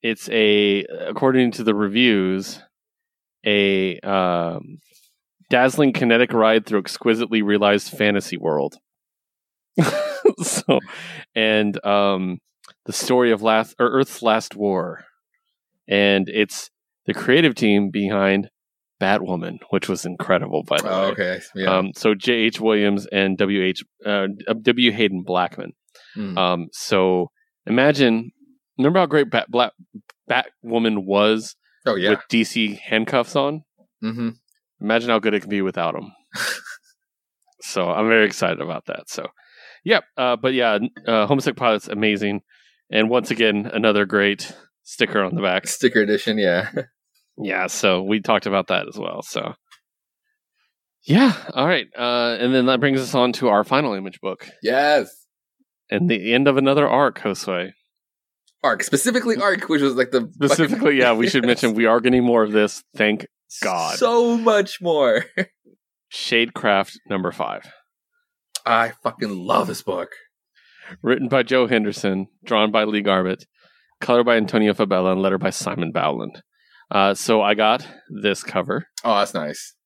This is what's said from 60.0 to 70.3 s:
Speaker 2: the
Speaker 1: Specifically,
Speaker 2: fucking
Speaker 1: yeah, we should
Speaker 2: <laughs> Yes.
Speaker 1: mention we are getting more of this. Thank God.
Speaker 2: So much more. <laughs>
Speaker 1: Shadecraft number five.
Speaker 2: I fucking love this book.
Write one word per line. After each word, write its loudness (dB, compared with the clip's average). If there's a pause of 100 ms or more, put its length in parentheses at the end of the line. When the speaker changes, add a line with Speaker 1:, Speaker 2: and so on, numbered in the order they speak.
Speaker 2:
the 0
Speaker 1:
Specifically, 2
Speaker 2:
fucking 2
Speaker 1:
yeah, 6
we 2
should 0
Speaker 2:
<laughs> -
Yes. 2 (160)
Speaker 1:
mention 2
we 2
are 4
getting 4
more 4
of 0
this. 0 (140)
Thank 0 (360)
God. -2
Speaker 2:
So 2
much 0
more. 2 (460)
<laughs> -20
Speaker 1:
Shadecraft 0 (120)
number -4
five. -10 (960)
Speaker 2:
I 0 (100)
fucking -6
love -2
this -10
book. -6 (920)